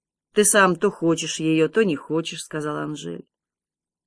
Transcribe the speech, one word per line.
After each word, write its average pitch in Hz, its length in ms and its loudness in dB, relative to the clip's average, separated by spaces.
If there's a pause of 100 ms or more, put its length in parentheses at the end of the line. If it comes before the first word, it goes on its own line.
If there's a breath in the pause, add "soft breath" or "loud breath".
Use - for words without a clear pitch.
(320)
«Ты 208 120 4
сам 196 300 4
то 196 160 0
хочешь 165 480 -2
её, 160 300 2
то 220 160 2
не 180 100 0
хочешь», 160 480 -6
сказала 151 400 -8
Анжель. 151 440 -10 (800)